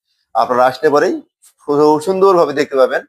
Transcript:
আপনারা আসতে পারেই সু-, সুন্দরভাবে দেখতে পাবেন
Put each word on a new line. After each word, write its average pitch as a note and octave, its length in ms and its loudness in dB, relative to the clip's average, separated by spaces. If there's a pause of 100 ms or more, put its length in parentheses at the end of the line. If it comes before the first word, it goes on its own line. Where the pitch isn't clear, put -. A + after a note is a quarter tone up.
(340)
আপনারা A#2+ 320 0
আসতে C3 240 -2
পারেই E3+ 300 0 (220)
সু-, D3+ 580 0
সুন্দরভাবে F#3 520 0
দেখতে C#3 240 -4
পাবেন C3 320 0